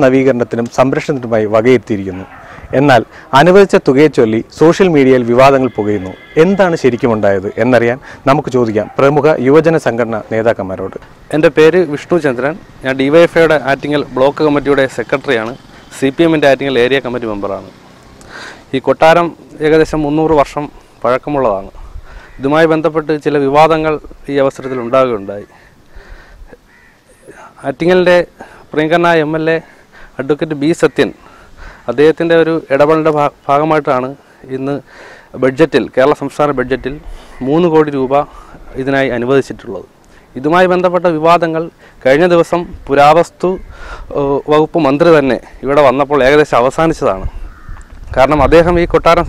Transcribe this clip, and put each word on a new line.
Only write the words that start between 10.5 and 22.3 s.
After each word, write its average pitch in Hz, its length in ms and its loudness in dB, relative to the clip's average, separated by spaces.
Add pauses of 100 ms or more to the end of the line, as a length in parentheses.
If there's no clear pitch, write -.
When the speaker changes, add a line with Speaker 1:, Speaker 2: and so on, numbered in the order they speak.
Speaker 2:
എൻ്റെ 156 220 2
പേര് 160 220 4 (120)
വിഷ്ണു 170 320 -4
ചന്ദ്രൻ. 135 320 -4 (280)
ഞാൻ 131 160 -4
ഡി 135 140 0
വൈ 170 140 6
എഫ് - 140 -2
ഐയുടെ 156 140 2 (140)
ആറ്റിങ്ങൽ 139 340 -4 (120)
ബ്ലോക്ക് 139 320 0
കമ്മിറ്റിയുടെ 139 360 0 (120)
സെക്രട്ടറിയാണ്. 123 580 -4 (440)
സി 135 180 0
പി 170 100 2
എമ്മിൻ്റെ 156 240 2
ആറ്റിങ്ങൽ 131 340 -2
ഏരിയ 131 220 0
കമ്മിറ്റി 120 260 -6
മെമ്പറാണ്. 98 380 -10 (1080)
ഈ 127 120 -2
കൊട്ടാരം 165 400 2 (400)
ഏകദേശം 156 380 0
മുന്നൂറ് 156 360 0
വർഷം 147 240 -6 (380)
പഴക്കമുള്ളതാണ്. 120 680 -4 (680)